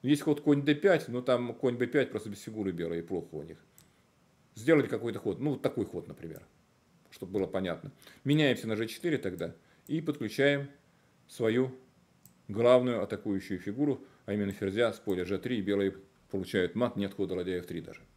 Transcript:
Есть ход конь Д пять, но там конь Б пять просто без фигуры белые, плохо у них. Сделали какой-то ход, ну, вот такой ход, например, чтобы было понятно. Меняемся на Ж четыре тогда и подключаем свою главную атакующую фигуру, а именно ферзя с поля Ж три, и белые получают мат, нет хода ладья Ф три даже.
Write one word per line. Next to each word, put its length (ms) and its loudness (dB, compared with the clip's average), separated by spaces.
Есть 200 4
ход 180 2
конь 240 4
Д 100 4
пять, 340 4
но 120 -4
там 340 2
конь 220 0
Б 100 2
пять 240 2
просто 200 -8
без 100 -12
фигуры 320 -4
белые, 300 -4
плохо 320 -6
у 80 -8
них. 160 -16
Сделали 320 4
какой-то 320 -4
ход, 220 -4
ну, 100 0
вот 120 -4
такой 220 0
ход, 240 -10
например, 340 -14
чтобы 220 -12
было 140 0
понятно. 460 -4
Меняемся 420 2
на 100 -2
Ж 100 -2
четыре 320 -2
тогда 360 -6
и 120 -2
подключаем 680 0
свою 480 0
главную 560 4
атакующую 560 -4
фигуру, 460 -2
а 60 -4
именно 200 0
ферзя 400 0
с 60 -12
поля 260 0
Ж 140 -2
три, 200 -2
и 40 -2
белые 320 0
получают 440 0
мат, 220 0
нет 180 -2
хода 200 -2
ладья 240 -2
Ф 80 -8
три 140 -6
даже. 200 -16